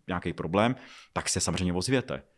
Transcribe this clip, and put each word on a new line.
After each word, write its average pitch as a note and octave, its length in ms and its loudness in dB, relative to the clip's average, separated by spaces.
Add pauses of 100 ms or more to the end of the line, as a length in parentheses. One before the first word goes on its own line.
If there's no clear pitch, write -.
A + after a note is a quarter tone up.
nějaký F2 240 -4
problém, F#2+ 440 2 (360)
tak - 160 -4
se F#2 120 0
samozřejmě F2 320 0
ozvěte.“ F#2 500 -2 (160)